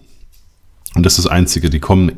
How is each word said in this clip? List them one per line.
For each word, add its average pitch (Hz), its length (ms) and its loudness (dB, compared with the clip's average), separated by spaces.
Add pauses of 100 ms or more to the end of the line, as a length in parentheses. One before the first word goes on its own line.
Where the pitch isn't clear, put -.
(960)
Und 87 120 2
das - 120 2
ist 87 80 -2
das - 60 -2
Einzige, 85 380 0
die 76 100 -2
kommen 92 380 2